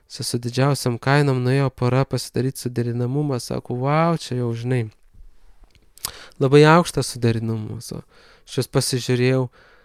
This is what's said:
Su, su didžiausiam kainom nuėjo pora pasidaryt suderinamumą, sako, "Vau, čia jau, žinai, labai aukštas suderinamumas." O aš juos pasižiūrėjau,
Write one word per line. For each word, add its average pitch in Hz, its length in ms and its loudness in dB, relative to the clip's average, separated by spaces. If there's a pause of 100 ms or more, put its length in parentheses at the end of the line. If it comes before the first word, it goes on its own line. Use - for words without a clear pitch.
(100)
Su, - 160 -12
su 123 160 -4
didžiausiam 127 560 0
kainom 135 460 2
nuėjo 135 260 2
pora 127 340 0
pasidaryt 127 540 -4
suderinamumą, 123 800 -2
sako, 127 400 -6
"Vau, 160 400 0
čia 127 220 -6
jau, 120 140 -2
žinai, 120 340 -2 (1500)
labai 143 240 8
aukštas 160 480 4
suderinamumas." 113 800 -4
O - 80 -10 (460)
aš - 120 -10
juos 123 160 -4
pasižiūrėjau, 127 680 0 (400)